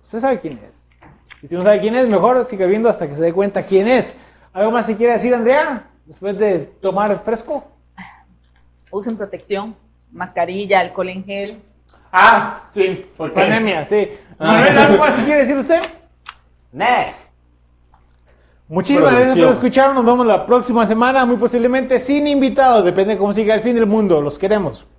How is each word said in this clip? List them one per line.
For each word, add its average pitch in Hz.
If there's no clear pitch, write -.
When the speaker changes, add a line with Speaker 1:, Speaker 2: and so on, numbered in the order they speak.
Speaker 1:
usted 220
sabe 262
quién 139
es. -
Y 143
si 165
no 180
sabe 202
quién 214
es, 254
mejor 226
siga 190
viendo 220
hasta 175
que 143
se 156
dé 170
cuenta 196
quién 196
es. 254
¿Algo 208
más 226
que 220
quiere 233
decir, 240
Andrea? 254
Después 190
de 202
tomar 190
fresco. 233
Speaker 2:
Usen 214
protección, 202
mascarilla, 185
alcohol 180
en 185
gel. 202
Speaker 3:
Ah, 208
sí, 185
¿por 156
qué? -
Speaker 1:
Pandemia, 202
sí. 208
Speaker 3:
Ah. 156
Speaker 1:
Manuel, 254
¿algo 208
más 294
que 240
quiere 294
decir 269
usted? 330
Speaker 3:
Nah. 208
Speaker 1:
Muchísimas 254
gracias 247
por 262
Speaker 3:
Producción. 254
Speaker 1:
escucharnos. 262
Nos 233
vemos 247
la 196
próxima 240
semana, 247
muy 240
posiblemente 247
sin 285
invitados. 262
Depende 190
cómo 202
siga 214
el 208
fin 240
del 226
mundo. 196
Los 143
queremos. 190